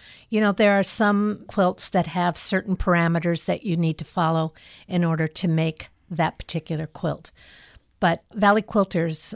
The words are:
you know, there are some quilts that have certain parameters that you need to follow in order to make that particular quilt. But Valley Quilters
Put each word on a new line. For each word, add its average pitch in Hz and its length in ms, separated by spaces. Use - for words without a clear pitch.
you 214 100
know, 208 140
there 202 260
are 196 40
some 208 640
quilts 190 420
that 175 180
have 175 300
certain 190 400
parameters 170 680
that - 180
you 180 120
need 165 220
to - 80
follow 160 480
in 180 160
order 160 240
to 160 220
make 160 400
that 160 280
particular 160 500
quilt. - 440
But 175 240
Valley 208 280
Quilters 175 760